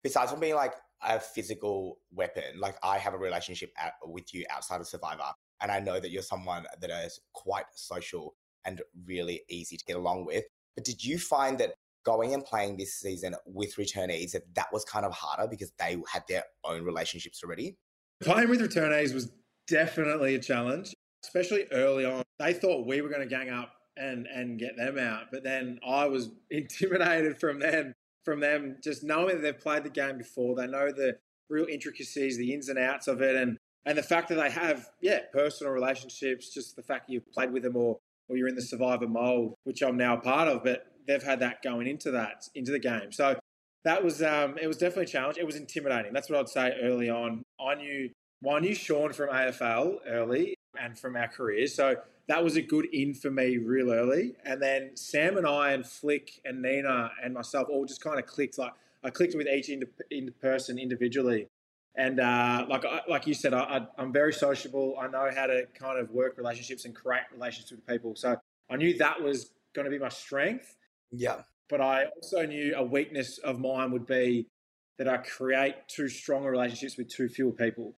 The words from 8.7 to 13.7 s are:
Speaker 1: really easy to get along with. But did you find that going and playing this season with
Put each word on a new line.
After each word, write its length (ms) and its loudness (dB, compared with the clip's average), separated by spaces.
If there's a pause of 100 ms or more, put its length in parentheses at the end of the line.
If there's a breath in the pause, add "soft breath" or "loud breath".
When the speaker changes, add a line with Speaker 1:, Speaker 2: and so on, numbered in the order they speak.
Speaker 1:
really 420 -4
easy 280 -10
to 80 -14
get 120 -4
along 300 -2
with. 180 -2 (320)
But 80 -10
did 180 -6
you 160 -4
find 400 0
that 160 0 (300)
going 300 2
and 100 -4
playing 320 -2
this 160 -6
season 420 -6 (120)
with 300 -6